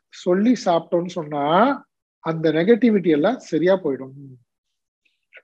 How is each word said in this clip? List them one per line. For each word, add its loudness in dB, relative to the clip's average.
சொல்லி 0
சாப்பிட்டோம்னு -2
சொன்னா -6
அந்த -2
negativity 2
எல்லாம் 0
சரியா 0
போயிடும். -6